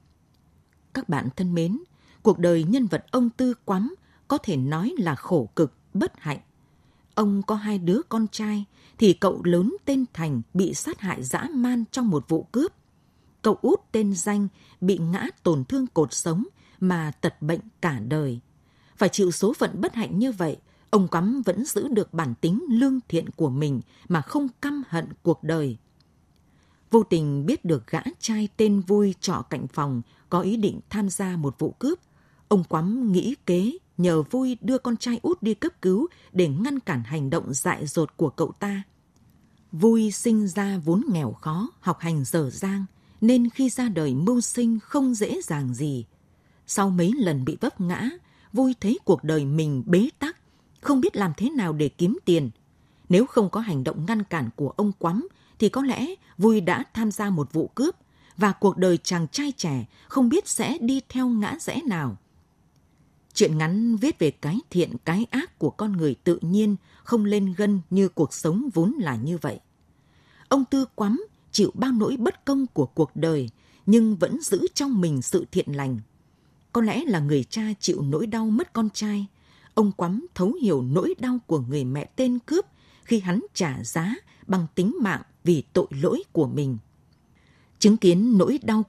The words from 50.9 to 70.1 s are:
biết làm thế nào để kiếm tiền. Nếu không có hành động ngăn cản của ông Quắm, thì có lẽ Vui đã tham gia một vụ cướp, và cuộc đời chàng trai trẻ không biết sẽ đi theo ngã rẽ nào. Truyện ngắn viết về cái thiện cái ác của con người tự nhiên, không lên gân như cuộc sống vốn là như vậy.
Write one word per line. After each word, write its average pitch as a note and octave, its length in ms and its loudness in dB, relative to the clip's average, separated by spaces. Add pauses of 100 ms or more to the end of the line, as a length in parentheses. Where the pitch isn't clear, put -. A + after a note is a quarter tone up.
biết F#4 140 2
làm F#3+ 220 0
thế A#3 120 0
nào G3+ 240 0
để D3+ 160 0
kiếm F#3 360 0
tiền. D#3+ 240 2 (600)
Nếu G3 160 6
không G#3 240 2
có G3+ 100 -6
hành E3+ 240 -2
động B2 220 -4
ngăn G#3+ 180 -2
cản C#3 320 -4
của C3+ 140 -4
ông G#3 300 0
Quắm, G3+ 280 -2 (320)
thì G#3 100 4
có C4 120 -2
lẽ C#4 340 -2 (220)
Vui G#3+ 240 4
đã E3+ 220 0 (100)
tham A3 180 -2
gia G3+ 180 -4
một D3+ 240 -2
vụ D#3 140 0
cướp, D#4 280 -2 (420)
và G3 140 2
cuộc F#3+ 260 2
đời F3+ 200 4
chàng E3+ 300 -2
trai C#4+ 300 -4
trẻ C3 280 -4 (220)
không B3+ 220 2
biết F4+ 180 0
sẽ A#3 340 -4
đi C4 280 0
theo B3+ 180 -2
ngã A#3 320 -2
rẽ - 260 -8
nào. D3+ 320 -4 (1160)
Truyện D#3 240 2
ngắn G3+ 380 0
viết C4 240 -2
về D3+ 120 2
cái E3+ 280 -6 (100)
thiện E3+ 360 -2
cái F#3+ 260 -2
ác D4+ 280 -6
của D#3 100 0
con G#3 220 -4
người D#3+ 320 0
tự E3+ 180 2
nhiên, G3+ 340 2 (280)
không A3 220 0
lên G3+ 320 0
gân G3+ 220 2 (100)
như F#3+ 200 4
cuộc - 240 0
sống G#3 400 -2
vốn F3+ 260 2
là D3 160 -2
như D3+ 220 -4
vậy. C#3+ 220 -6 (920)